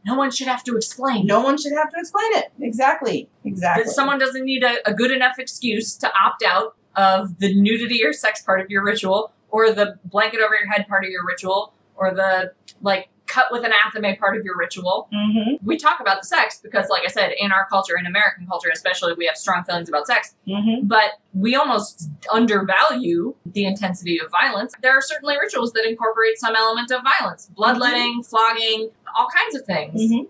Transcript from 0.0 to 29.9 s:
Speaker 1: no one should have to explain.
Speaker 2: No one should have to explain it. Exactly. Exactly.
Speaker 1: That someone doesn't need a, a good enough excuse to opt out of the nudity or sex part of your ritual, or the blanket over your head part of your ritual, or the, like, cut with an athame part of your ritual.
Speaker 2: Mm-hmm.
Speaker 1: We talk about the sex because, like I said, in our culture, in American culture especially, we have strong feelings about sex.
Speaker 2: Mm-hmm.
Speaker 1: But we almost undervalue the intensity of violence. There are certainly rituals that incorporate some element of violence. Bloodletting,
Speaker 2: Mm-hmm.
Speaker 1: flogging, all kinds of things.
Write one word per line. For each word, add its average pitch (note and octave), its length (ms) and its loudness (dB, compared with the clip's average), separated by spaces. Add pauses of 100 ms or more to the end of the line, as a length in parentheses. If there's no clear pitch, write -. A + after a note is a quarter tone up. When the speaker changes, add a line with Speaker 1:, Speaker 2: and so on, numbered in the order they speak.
Speaker 1:
no A#3 100 0
one C4+ 160 0
should C4 160 -6
have B3 180 -4
to A#3+ 100 -4
explain. A3+ 500 -2
Speaker 2:
No G#3 140 4
one C#4 180 2
should C#4+ 160 -4
have D4+ 180 0
to E4 80 -10
explain G#4+ 340 -2
it. - 260 0
Exactly. B3+ 720 0 (160)
Exactly. F#3 400 0
Speaker 1:
That A3 60 -6
someone C#4+ 280 0
doesn't C4 240 0
need C4 200 0
a, A#3+ 260 0
a G#3 40 0
good B3 180 2
enough B3+ 280 0
excuse A3+ 580 -4
to - 160 -2
opt F#3+ 300 2
out G3 320 0 (200)
of F#3+ 440 2
the G3 160 2
nudity A3+ 500 2
or D4+ 80 2
sex - 280 -2
part F#3+ 200 2
of F#3+ 80 -10
your G3+ 140 0
ritual, G3+ 480 0 (180)
or A3 220 6
the G3 340 0
blanket A3 360 0
over G#3+ 140 4
your G3+ 160 0
head G3 160 0
part G3 180 0
of F#3 40 -8
your F3+ 160 -8
ritual, F#3+ 480 -2 (220)
or F#3+ 180 0
the, F#3 380 0 (300)
like, G3 280 -2 (260)
cut C4 180 4
with A#3+ 120 -4
an A#3 60 0 (100)
athame G3+ 400 -2
part G3 160 2
of F#3 100 -6
your F#3 80 -6 (100)
ritual. F3+ 300 -2 (180)
Speaker 2:
Mm-hmm. G#3+ 560 0
Speaker 1:
We E4 80 2
talk D#4 220 2
about A3 220 0
the - 140 -14
sex - 320 0
because, F#3+ 220 -2
like - 200 0
I - 80 -6
said, F#3+ 120 2 (140)
in G3 80 0
our F#3+ 220 2
culture, F#3 280 0
in F3+ 120 -8
American G3 340 0
culture E3+ 300 -4
especially, F3+ 340 -2 (100)
we E3+ 80 -2
have D#3+ 160 -4
strong F3+ 220 0
feelings E3+ 220 -4
about F#3+ 180 -2
sex. - 280 -2 (120)
Speaker 2:
Mm-hmm. G#3 480 0
Speaker 1:
But G#3+ 140 4 (240)
we A3 280 0
almost G#3 480 -4 (220)
undervalue G#3 1040 2 (100)
the G3 200 -2
intensity F3+ 580 -2
of - 80 -12
violence. G#3 500 0
There C4 160 6
are C4+ 40 4
certainly C#4+ 380 -4
rituals B3+ 340 -2
that A3+ 120 0
incorporate A3+ 520 0
some A3+ 180 -2
element A3+ 360 0
of B3+ 120 -2
violence. A3 520 0
Bloodletting, A#3+ 600 2
Speaker 2:
Mm-hmm. A#3+ 60 -4
Speaker 1:
flogging, A3 680 0 (280)
all - 160 2
kinds G4 220 0
of B3+ 100 -8
things. D#3+ 360 -4